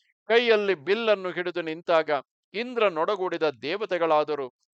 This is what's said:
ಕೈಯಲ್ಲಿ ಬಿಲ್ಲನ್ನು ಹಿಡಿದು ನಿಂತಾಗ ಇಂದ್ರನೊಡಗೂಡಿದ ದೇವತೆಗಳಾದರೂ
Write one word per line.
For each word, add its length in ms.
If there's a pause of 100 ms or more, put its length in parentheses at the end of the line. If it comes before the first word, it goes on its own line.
(280)
ಕೈಯಲ್ಲಿ 480
ಬಿಲ್ಲನ್ನು 560
ಹಿಡಿದು 300
ನಿಂತಾಗ 480 (440)
ಇಂದ್ರನೊಡಗೂಡಿದ 960
ದೇವತೆಗಳಾದರೂ 1000 (260)